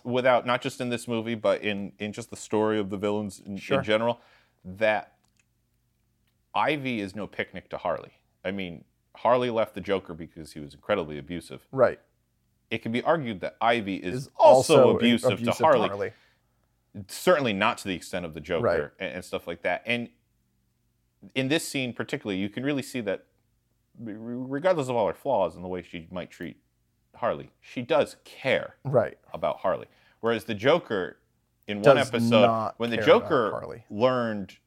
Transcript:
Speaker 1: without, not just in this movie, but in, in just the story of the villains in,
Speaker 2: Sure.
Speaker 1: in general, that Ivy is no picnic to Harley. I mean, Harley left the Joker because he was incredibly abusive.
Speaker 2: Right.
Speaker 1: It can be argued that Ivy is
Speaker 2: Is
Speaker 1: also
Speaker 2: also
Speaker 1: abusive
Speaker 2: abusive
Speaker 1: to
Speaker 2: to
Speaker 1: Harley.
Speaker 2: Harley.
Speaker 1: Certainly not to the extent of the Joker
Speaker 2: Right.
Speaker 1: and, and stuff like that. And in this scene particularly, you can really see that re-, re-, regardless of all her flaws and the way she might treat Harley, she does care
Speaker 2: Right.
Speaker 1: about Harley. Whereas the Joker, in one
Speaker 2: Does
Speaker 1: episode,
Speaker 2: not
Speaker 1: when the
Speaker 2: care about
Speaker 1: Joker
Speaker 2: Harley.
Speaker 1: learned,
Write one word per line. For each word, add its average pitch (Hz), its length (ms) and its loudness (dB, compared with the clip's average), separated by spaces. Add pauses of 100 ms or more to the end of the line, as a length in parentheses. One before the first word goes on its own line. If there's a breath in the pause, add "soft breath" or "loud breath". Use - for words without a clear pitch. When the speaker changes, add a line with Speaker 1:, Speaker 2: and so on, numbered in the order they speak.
Speaker 1:
without, 123 400 2
not 123 160 0
just - 180 -8
in 127 100 -4
this 120 180 -4
movie, 117 280 -4
but 104 260 0
in, 101 380 -6
in 104 140 -6
just 117 160 -12
the - 80 -16
story 107 420 0
of 101 100 -4
the 101 80 -6
villains 104 480 -4
in, 98 120 -10
Speaker 2:
Sure. 135 220 -2
Speaker 1:
in 135 40 -4
general, 110 380 0 (420)
that 104 500 -2 (1400)
Ivy 131 460 0
is 98 140 -8
no 98 120 -8
picnic - 420 -10
to - 80 -8
Harley. - 360 -4 (320)
I 92 60 -2
mean, 92 320 -10 (340)
Harley 123 320 2
left 110 260 -2
the 101 60 -10
Joker 92 320 -4
because 80 400 -16
he 80 60 -14
was 71 140 -14
incredibly 76 440 -4
abusive. 71 540 -12
Speaker 2:
Right. 120 280 2 (720)
Speaker 1:
It 110 100 -4
can 113 120 -6
be 117 120 0
argued 127 380 -2
that 82 200 -8
Ivy 110 360 0
is 104 180 -6
Speaker 2:
Is 131 200 -10
Speaker 1:
also 156 400 8 (100)
Speaker 2:
also 110 120 6
Speaker 1:
abusive 117 360 4
Speaker 2:
abusive 117 200 0
Speaker 1:
to - 40 -2
Speaker 2:
to - 60 2
Speaker 1:
Harley. 127 240 6
Speaker 2:
Harley. 101 240 -4 (960)
Speaker 1:
Certainly 143 460 2
not 104 260 2
to - 80 -10
the 92 80 -2
extent 87 300 -8
of 80 80 -10
the 82 60 -10
Joker 80 260 -2
Speaker 2:
Right. 80 240 0 (100)
Speaker 1:
and, 82 160 -8
and 90 100 -10
stuff - 220 -8
like 87 160 -10
that. 90 220 -2
And 120 240 -4 (1200)
in 131 140 -2
this 160 200 0
scene 127 260 -6
particularly, 110 460 -6
you 98 100 -4
can 123 140 -8
really 139 200 -2
see 127 180 -8
that 98 240 -6 (760)
re-, 110 140 -12
re-, 120 340 -10
regardless 143 420 0
of 123 60 -2
all 107 120 2
her 82 60 0
flaws 98 420 0
and 87 80 -14
the 92 60 -10
way 90 120 -6
she 85 300 -14
might 87 180 -10
treat - 280 -14 (580)
Harley, 85 360 -4 (100)
she - 200 -10
does 139 420 0
care - 600 -2
Speaker 2:
Right. 120 340 0 (160)
Speaker 1:
about 82 260 -2
Harley. 73 280 -2 (320)
Whereas 113 260 -2
the 113 100 -6
Joker, 107 640 0 (500)
in 104 140 -6
one 135 140 8
Speaker 2:
Does 139 140 2
Speaker 1:
episode, 117 380 4
Speaker 2:
not 110 300 -2
Speaker 1:
when 117 120 -4
the 117 80 -2
Speaker 2:
care 110 80 -2
about 190 180 8
Speaker 1:
Joker 170 280 0
Speaker 2:
Harley. - 380 -10
Speaker 1:
learned, 113 760 -2